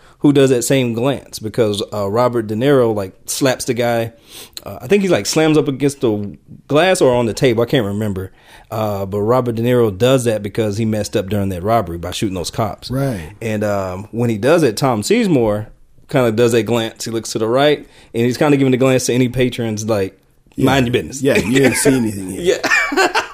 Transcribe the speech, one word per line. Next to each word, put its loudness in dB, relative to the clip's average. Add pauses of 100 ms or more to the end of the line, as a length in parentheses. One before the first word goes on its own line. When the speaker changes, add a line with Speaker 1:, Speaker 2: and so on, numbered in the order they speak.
(200)
Speaker 1:
who 4
does 4
that 2
same 0
glance -4
because, -2 (120)
uh, -4
Robert 0
De -4
Niro, 4
like, -6 (120)
slaps -2
the -2
guy. -2 (520)
Uh, -14
I -12
think 4
he, 0
like, 2
slams 2
up 2
against -2
the -2 (300)
glass 2
or 4
on 2
the -2
table. 2
I 0
can't 0
remember. -6 (360)
Uh, -4
but -4
Robert 0
De -2
Niro 2
does 2
that 0
because -2
he 0
messed -2
up -2
during 0
that -6
robbery 0
by -8
shooting -4
those -6
cops. -6
Speaker 2:
Right. -6
Speaker 1:
And, -4
um, -4
when -2
he -2
does 2
it, 2
Tom 0
Sizemore 0 (420)
kinda 2
does 4
that 2
glance. -4
He -8
looks -6
to -4
the 0
right, 2 (260)
and 0
he's 0
kinda 4
giving 2
the 4
glance 2
to 0
any 2
patrons, -2
like, -2 (380)
Speaker 2:
Yeah. 2
Speaker 1:
"Mind 2
your -2
business." -4
Speaker 2:
Yeah, 2
you 0
didn't 4
see 2
anything -2
here. -2
Speaker 1:
<laughs> -
Yeah. 0 (240)